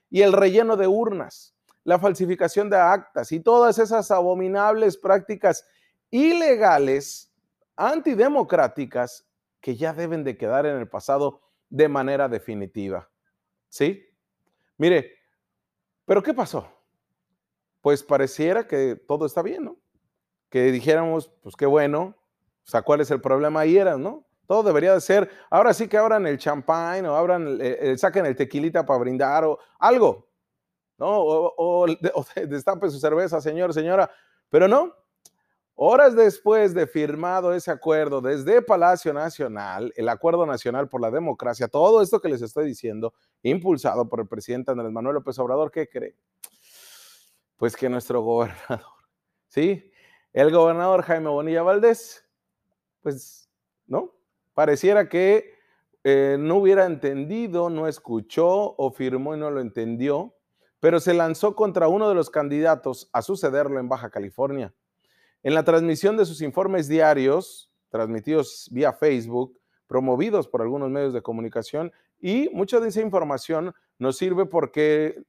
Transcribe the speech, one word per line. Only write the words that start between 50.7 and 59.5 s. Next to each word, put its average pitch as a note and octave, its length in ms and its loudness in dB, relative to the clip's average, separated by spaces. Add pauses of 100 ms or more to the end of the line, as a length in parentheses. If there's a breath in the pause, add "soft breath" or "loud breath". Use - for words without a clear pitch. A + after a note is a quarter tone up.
Jaime E3 260 -2
Bonilla D#3 320 -2
Valdés, G#3 640 0 (760)
pues, - 460 -10 (380)
¿no? G#3 300 -8 (380)
Pareciera D#3+ 540 2
que, F#3+ 460 0 (500 soft breath)
eh, C#3 340 2
no D#3 200 0
hubiera G3 280 4
entendido, E3+ 840 -4
no D#3+ 180 -6
escuchó D#3+ 880 -2
o C3+ 160 -4
firmó C3 420 -6
y D3+ 60 -8
no D3+ 120 -6